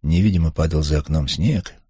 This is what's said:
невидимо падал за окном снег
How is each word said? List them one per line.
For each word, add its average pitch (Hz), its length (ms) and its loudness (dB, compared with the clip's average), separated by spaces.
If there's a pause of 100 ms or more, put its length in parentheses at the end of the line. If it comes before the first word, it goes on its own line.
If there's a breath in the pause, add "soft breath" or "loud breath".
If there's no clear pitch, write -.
невидимо 85 500 2
падал 80 300 0
за 73 160 0
окном 76 300 -2
снег 95 440 -2 (180)